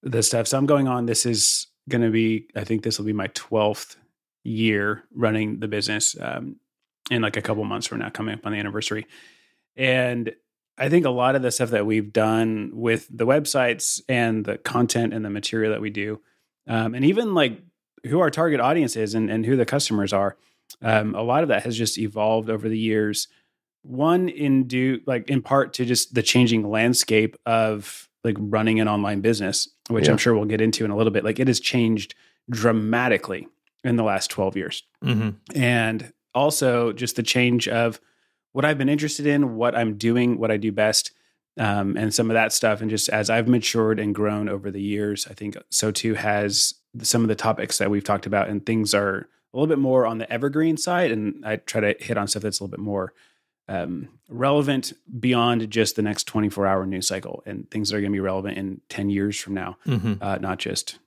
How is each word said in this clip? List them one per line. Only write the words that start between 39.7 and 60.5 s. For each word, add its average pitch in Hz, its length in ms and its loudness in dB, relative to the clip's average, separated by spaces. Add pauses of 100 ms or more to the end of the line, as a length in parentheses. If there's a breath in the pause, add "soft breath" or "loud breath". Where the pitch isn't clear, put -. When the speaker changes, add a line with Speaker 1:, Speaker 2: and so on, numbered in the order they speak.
Speaker 1:
I'm 110 220 0
doing, 117 420 2
what 110 120 0
I 107 60 2
do 107 140 -2
best, 107 400 2 (460)
um, 101 400 0
and 107 160 -2
some 113 180 2
of 113 40 2
that 110 180 2
stuff. 107 280 2
And 110 80 -4
just 107 200 -2
as 107 200 0
I've 113 180 2
matured 110 520 2
and 104 160 -2
grown 104 340 -2
over 98 220 -6
the 98 100 -6
years, 104 480 -4
I 101 40 -16
think 104 240 -10 (120)
so 110 220 0
too 110 240 -2
has 104 580 0 (280)
some 117 200 2
of 113 60 4
the 110 80 2
topics - 420 -2
that 104 140 0
we've 101 120 0
talked 101 220 0
about, 101 240 0
and 104 160 -4
things 110 280 0
are 101 340 0 (260)
a 123 40 -6
little 147 100 2
bit 156 120 0
more 131 260 4
on 113 140 -2
the 113 120 -8
evergreen 147 460 0
side. 175 340 0
And 107 340 -4
I 110 120 -4
try - 240 -4
to 104 220 2
hit 113 140 -2
on 101 100 -2
stuff 101 160 -4
that's 107 160 -4
a - 40 -8
little 98 120 -10
bit 98 80 -8
more, 98 300 -4 (540 soft breath)
um, 87 420 -6 (200)
relevant 135 640 0 (260)
beyond 117 500 2
just 110 260 2
the 110 60 -2
next 104 240 -2
twenty-four 101 400 0
hour 95 220 0
news 92 200 -4
cycle, - 380 -8
and - 240 -12
things 104 200 -4
that 107 80 -2
are 104 40 -2
gonna 101 100 -2
be 98 80 -2
relevant 95 380 -4
in 95 320 -8
ten 101 220 -4
years 101 280 0
from 98 140 -8
now, 92 320 -8
Speaker 3:
Mm-hmm. 110 360 -2
Speaker 1:
uh, 101 160 -4
not 95 200 -4